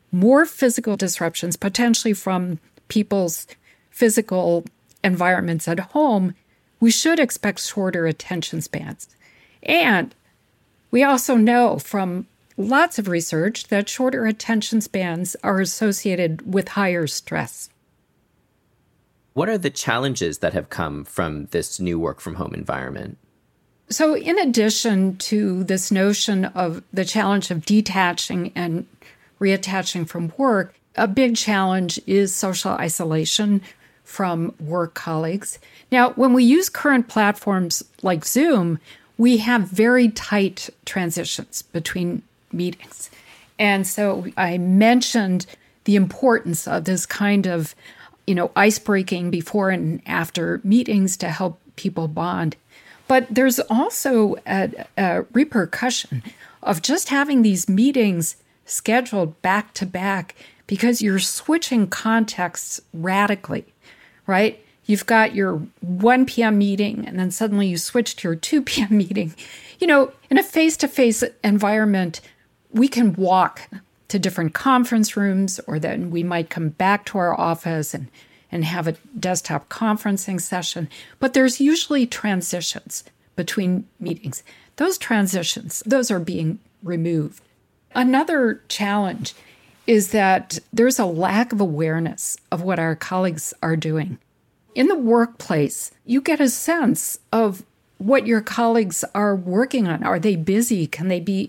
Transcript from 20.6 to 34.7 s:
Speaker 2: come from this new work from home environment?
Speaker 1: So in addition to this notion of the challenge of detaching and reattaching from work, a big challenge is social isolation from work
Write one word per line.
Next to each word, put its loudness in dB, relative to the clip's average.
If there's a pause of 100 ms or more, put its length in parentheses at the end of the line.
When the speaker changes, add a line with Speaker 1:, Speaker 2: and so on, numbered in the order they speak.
Speaker 2:
come -6
from -6
this -6
new -2
work -4
from -10
home -8
environment? -8 (720)
Speaker 1:
So 0
in -2
addition 2
to -2
this -2
notion 0
of -4 (100)
the -4
challenge 0
of -6
detaching 0
and -4 (540)
reattaching -2
from -6
work, 0 (220)
a 2
big 2
challenge 0
is 2
social -2
isolation 0 (420)
from -4
work -4